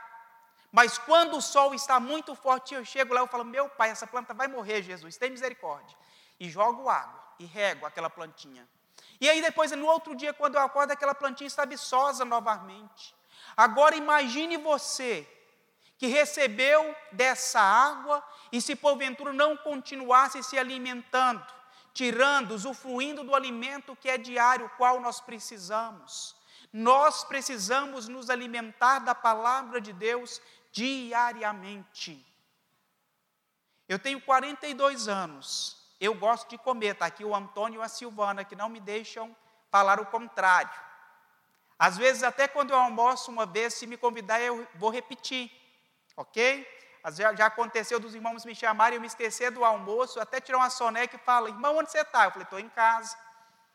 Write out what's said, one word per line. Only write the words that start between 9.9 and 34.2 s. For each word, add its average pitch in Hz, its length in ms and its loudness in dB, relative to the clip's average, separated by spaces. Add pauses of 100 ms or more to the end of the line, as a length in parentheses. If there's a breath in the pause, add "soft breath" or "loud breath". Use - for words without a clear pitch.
dia, 285 180 -6
quando 285 220 -2
eu 285 80 4
acordo, 269 280 0
aquela 277 240 -2
plantinha 277 320 -6
está 285 200 -2
viçosa 262 580 -2
novamente. 214 880 -6 (400 loud breath)
Agora 247 400 8
imagine 294 640 0
você 269 720 -4 (680 soft breath)
que 262 80 -2
recebeu 285 880 2 (160)
dessa 240 480 0
água 269 640 4 (240 loud breath)
e 240 80 -4
se 269 160 -4
porventura 269 600 -2
não 302 200 2
continuasse 269 880 0
se 269 160 -6
alimentando, 254 880 -2 (460 soft breath)
tirando, 254 600 2
usufruindo 262 680 -8
do 277 120 0
alimento 262 600 -4
que 262 140 -8
é 262 80 0
diário, 240 480 2
o 214 140 -12
qual 254 200 4
nós 240 220 -6
precisamos. 214 1120 -10 (380 soft breath)
Nós 262 500 4
precisamos 262 840 -4
nos 247 220 -8
alimentar 240 680 0
da 233 140 0
palavra 240 640 0
de 214 140 -10
Deus 233 480 -6 (320 soft breath)
diariamente. 214 1500 -6 (1600)
Eu 190 120 -4
tenho 269 240 -6